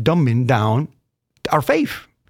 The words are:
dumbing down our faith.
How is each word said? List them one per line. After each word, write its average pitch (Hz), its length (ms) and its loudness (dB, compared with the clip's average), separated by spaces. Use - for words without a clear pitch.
dumbing 127 440 2
down 113 400 0
our 151 100 2
faith. - 440 -2